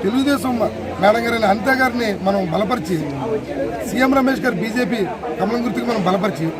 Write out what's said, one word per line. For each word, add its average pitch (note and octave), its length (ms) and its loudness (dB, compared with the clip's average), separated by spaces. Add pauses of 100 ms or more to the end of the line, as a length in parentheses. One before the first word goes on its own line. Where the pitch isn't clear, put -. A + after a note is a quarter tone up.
తెలుగుదేశం B3+ 560 2
మ-, G3+ 100 2 (320)
మేడం A3+ 260 4
గారైన A#3 180 2
అనిత G3+ 240 2
గారిని A#3+ 540 0
మనం F#3+ 280 2
బలపరిచి, F#3+ 460 -2 (920)
సీఎం C4 240 2
రమేష్ C4 260 2
గారు A#3+ 160 0
బీజేపీ A3 500 -2 (340)
కమలం A3+ 260 0
గుర్తుకు G#3+ 200 -2
మనం A3 200 0
బలపరిచి F#3 440 0 (100)